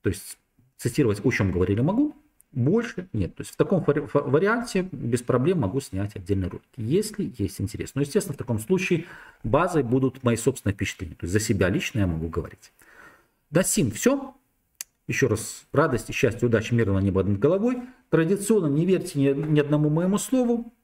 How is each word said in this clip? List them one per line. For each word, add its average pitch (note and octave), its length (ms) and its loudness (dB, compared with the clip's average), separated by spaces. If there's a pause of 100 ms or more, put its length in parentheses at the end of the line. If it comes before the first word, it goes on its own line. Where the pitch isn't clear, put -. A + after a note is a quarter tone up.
То G#2 80 0
есть - 280 -10 (380)
цитировать, A#2+ 480 0
о C3 80 4
чем G2 180 2
говорили, F#2 300 2
могу, A3+ 340 2 (380)
больше F3+ 600 0
нет. F#2+ 220 -2
То - 60 -20
есть G2 140 -12
в - 20 -20
таком E3 260 -2
фори-, D3+ 240 0
фа-, C#3+ 160 0
варианте F#3+ 720 0
без B2 300 -4
проблем C#3+ 380 0
могу A#2 200 -2
снять G2+ 340 -6
отдельный F#2+ 340 -2
ролик, - 140 -10 (140)
если F3 640 -2
есть - 220 -4
интерес. - 360 -6
Но, C#3 60 0
естественно, - 320 -2
в - 40 -12
таком A2 220 -4
случае F3 460 0 (360)
базой D#3 400 2
будут C3 400 0
мои A#2 140 2
собственные G#2+ 380 0
впечатления. - 420 -6
То - 80 -10
есть F2+ 80 -4
за G#2+ 80 4
себя G2 280 2
лично - 300 -2
я G2 80 2
могу E2 220 -2
говорить. - 420 -10 (800)
На E3+ 140 4
сим C#3+ 260 0
все. C4+ 440 0 (760)
Еще - 180 2
раз - 460 -4
радости, C3+ 400 0
счастья, A2 340 0
удачи, A2+ 260 2
мирного G2+ 280 2
неба F#2+ 240 2
над G2 160 0
головой. G3+ 380 2 (320)
Традиционно F#3+ 580 2
не D3 180 2
верьте F3+ 320 0
ни, C#3 100 4
ни D3 300 2
одному D3 320 2
моему F3+ 280 2
слову. A#3+ 540 0 (100)